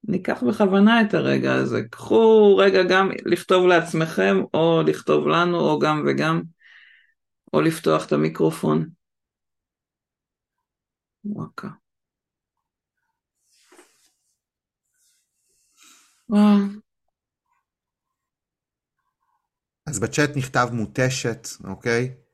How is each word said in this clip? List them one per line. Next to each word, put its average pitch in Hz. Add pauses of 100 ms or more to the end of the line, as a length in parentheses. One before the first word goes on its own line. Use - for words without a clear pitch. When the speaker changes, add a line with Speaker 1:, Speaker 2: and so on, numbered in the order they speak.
Speaker 1:
ניקח -
בכוונה 208
את 208
הרגע 131
הזה. 127
קחו 220
רגע 190
גם 190 (160)
לכתוב 180
לעצמכם, 170 (180)
או 165
לכתוב 151
לנו, 170
או 151
גם 151
וגם, 156 (1080)
או 156
לפתוח 156
את -
המיקרופון. 160 (2250)
וואקה. - (4000)
וואו. 208 (3250)
Speaker 2:
אז 117
בצ'אט 139
נכתב 127
מותשת, 120 (160)
אוקיי? 120 (200)